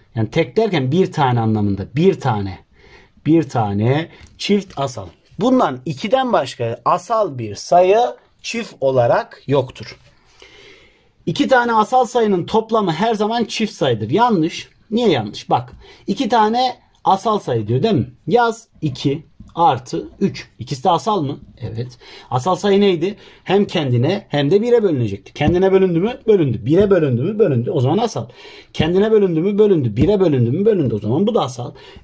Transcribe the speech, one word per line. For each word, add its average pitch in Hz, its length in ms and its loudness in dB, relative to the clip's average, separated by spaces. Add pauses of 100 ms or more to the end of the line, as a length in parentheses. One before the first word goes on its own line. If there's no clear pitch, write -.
(140)
Yani 110 160 -4
tek - 260 -2
derken 170 360 0
bir 180 200 0
tane 127 280 0
anlamında. 104 460 -2 (100)
Bir 175 240 2
tane. 101 380 -4 (680)
Bir 160 220 4
tane 117 600 -2 (300)
çift 196 400 -2
asal. 131 280 -8 (340)
Bundan 202 460 2
ikiden 233 460 -2
başka 123 520 -2
asal 180 540 -2
bir 104 160 -10
sayı 185 440 4 (440)
çift - 380 -10
olarak 135 680 0
yoktur. - 520 -4 (1300)
İki 208 220 -2
tane 240 240 4
asal 233 320 2
sayının 208 420 0
toplamı 214 460 0
her 220 220 0
zaman 214 300 -2
çift 214 280 -4
sayıdır. 110 380 -2
Yanlış. 190 580 0 (220)
Niye 226 180 0
yanlış? 117 420 -4
Bak, 131 220 -2 (340)
iki 208 220 -2
tane 233 480 0 (280)
asal 190 340 0
sayı 117 300 -4
diyor, 123 140 0
değil 214 120 2
mi? 123 160 -2 (160)
Yaz, 233 420 0 (140)
iki 147 440 -4 (280)
artı - 540 -2 (120)
üç. - 280 -4 (100)
İkisi - 260 -10
de 190 60 2
asal 180 320 0
mı? 139 180 -6 (200)
Evet. 113 380 -10 (320)
Asal 127 260 0
sayı 196 240 2
neydi? 190 360 0 (280)
Hem 196 200 2
kendine 143 640 -2
hem 143 220 0
de 208 120 2
bire 240 200 2
bölünecekti. 123 520 -4
Kendine 180 380 2
bölündü 185 280 2
mü? 240 260 -4
Bölündü. 139 400 2
Bire 190 240 4
bölündü 143 320 2
mü? 208 160 -4
Bölündü. 139 320 0
O 147 100 -2
zaman 143 180 0
asal. 214 300 -4 (440)
Kendine 190 400 2
bölündü 185 280 2
mü? 196 180 0
Bölündü. 156 380 2
Bire 185 240 2
bölündü 131 300 2
mü? 175 140 -2
Bölündü. 170 300 2
O 104 40 -4
zaman 123 280 0
bu 226 80 -2
da 196 80 2
asal. 123 320 -8 (300)